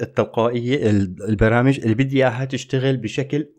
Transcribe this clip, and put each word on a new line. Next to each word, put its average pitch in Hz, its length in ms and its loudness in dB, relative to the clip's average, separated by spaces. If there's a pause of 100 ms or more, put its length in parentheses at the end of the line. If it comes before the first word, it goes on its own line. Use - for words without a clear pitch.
التلقائية، 120 880 0
ال-، 98 380 0
البرامج 120 520 2
اللي 113 140 0
بدي 135 220 0
إياها 127 280 2
تشتغل 135 520 -2
بشكل 135 520 -4 (100)